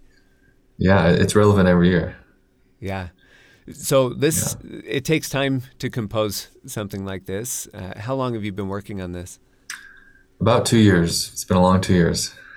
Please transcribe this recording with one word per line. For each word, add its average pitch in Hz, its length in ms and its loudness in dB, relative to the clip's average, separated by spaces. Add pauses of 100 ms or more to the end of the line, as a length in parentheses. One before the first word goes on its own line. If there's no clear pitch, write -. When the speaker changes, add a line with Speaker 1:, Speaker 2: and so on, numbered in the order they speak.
(800)
Speaker 1:
Yeah, 95 300 4
it's 87 260 2
relevant 101 340 6
every 87 200 4
year. 85 280 0 (640)
Speaker 2:
Yeah. 95 280 -10 (640)
So 131 380 0
this, - 520 -2
Speaker 1:
Yeah. - 220 -16
Speaker 2:
it 127 200 -6
takes 160 240 -2
time 135 340 -2 (180)
to 131 100 -6
compose 107 580 -4 (180)
something 104 380 -8
like 95 220 -10
this. 101 480 -8
Uh, 101 240 -12
how 117 160 -8
long 127 200 -4
have 107 100 -6
you 104 80 -6
been 98 160 -8
working 98 320 -10
on 90 120 -8
this? 90 280 -14 (1000)
Speaker 1:
About 117 260 2
two 120 120 4
years. 87 540 4
It's - 120 -12
been 92 120 0
a 90 60 6
long 92 180 4
two 92 140 0
years. 85 380 0 (240)